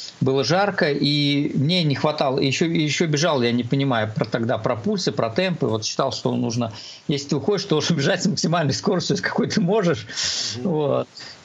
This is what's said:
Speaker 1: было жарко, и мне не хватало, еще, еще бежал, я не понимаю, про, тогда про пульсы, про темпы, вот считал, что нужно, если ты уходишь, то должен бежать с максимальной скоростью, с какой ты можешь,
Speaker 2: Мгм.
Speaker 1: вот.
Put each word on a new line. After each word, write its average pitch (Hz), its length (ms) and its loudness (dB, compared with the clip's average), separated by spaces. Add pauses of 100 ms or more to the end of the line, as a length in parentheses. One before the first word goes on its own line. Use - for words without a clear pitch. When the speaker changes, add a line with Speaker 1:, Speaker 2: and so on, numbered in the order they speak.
(200)
Speaker 1:
было 135 240 2
жарко, 180 480 2
и 143 640 2
мне 170 280 2
не 143 100 2
хватало, 151 460 0
еще, 139 260 2
еще 165 400 0
бежал, 147 360 2
я 117 100 2
не 120 120 2
понимаю, 120 500 0
про, 120 120 -2
тогда 117 320 0
про 123 180 0
пульсы, 185 360 -2
про 113 180 0
темпы, 170 360 0
вот 110 180 0
считал, 135 280 -2
что 123 240 -2
нужно, 120 360 -2 (360)
если 143 220 -2
ты 156 60 0
уходишь, 196 280 0
то - 120 -4
должен 151 200 0
бежать 175 260 0
с 185 40 2
максимальной 156 480 0
скоростью, - 420 0
с - 40 -4
какой - 280 -2
ты - 120 0
можешь, 170 460 2 (340)
Speaker 2:
Мгм. 123 300 -4
Speaker 1:
вот. 135 360 0 (380)